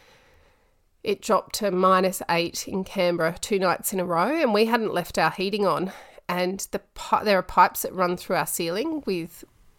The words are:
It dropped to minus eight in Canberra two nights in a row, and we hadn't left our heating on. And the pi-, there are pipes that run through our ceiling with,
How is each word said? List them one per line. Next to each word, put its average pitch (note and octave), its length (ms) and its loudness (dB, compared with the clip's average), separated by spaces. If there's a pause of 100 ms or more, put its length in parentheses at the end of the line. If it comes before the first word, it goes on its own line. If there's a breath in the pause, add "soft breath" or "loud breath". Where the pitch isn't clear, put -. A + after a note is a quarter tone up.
(1040 soft breath)
It G3+ 180 -4
dropped - 340 0
to G3+ 160 -2
minus F#3 580 4
eight - 380 -2
in F#3+ 160 -4
Canberra F3 560 0
two G3 200 -2
nights F3+ 340 0
in F#3 60 -2
a F3 60 -2
row, F3+ 300 0
and D4 180 2
we G#3+ 120 4
hadn't A3+ 300 0
left F3 240 -4
our D#3+ 120 4
heating G3+ 340 -2
on. E3+ 260 0 (360 loud breath)
And F3+ 440 -2
the G3+ 80 -4 (160)
pi-, - 280 -2
there G3+ 140 4
are F3+ 60 0
pipes - 400 4
that - 100 -8
run F3+ 240 0
through - 180 -4
our D#3 120 0
ceiling A#3 580 -4
with, F3 400 -6 (340)